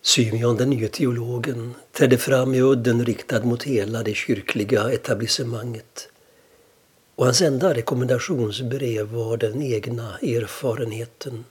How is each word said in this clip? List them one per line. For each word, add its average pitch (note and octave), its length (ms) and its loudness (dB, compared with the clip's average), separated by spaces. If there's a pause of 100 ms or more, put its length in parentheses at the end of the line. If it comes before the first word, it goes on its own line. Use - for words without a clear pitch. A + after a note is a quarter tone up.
Symeon A#2 540 2
den B2+ 140 2
nye A2 180 0
teologen A#2+ 840 -4 (180)
trädde B2+ 260 6
fram C3 360 2
i B2+ 80 6
udden B2 420 4
riktad A#2 360 -2
mot A#2+ 220 0
hela A2+ 400 -2
det G#2+ 120 -2
kyrkliga G#2+ 800 0
etablissemanget. A#2 1160 -4 (1040)
Och B2+ 100 0
hans B2 160 4
enda D3+ 340 4
rekommendationsbrev A#2+ 1300 -2
var A2+ 300 -4
den A2+ 260 -2
egna A#2 560 -4
erfarenheten. A#2 1300 -4